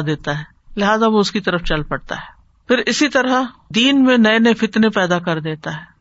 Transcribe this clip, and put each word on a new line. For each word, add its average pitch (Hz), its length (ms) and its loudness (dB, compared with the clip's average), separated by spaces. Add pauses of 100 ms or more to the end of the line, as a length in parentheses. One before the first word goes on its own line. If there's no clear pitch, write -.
دیتا 147 340 -4
ہے، - 400 -14
لہذا 220 280 2
وہ 220 120 2
اس 196 120 0
کی 214 100 -2
طرف 175 240 -2
چل 151 200 -2
پڑتا - 320 -8
ہے۔ - 140 -16 (380)
پھر 247 80 2 (100)
اسی 247 220 0
طرح 254 320 0 (340)
دین 269 280 4
میں 254 140 4
نئے 220 220 4
نئے 233 160 4
فتنے 220 360 0
پیدا 180 300 0
کر 170 200 -4
دیتا 156 300 -8
ہے، 160 100 -10 (200)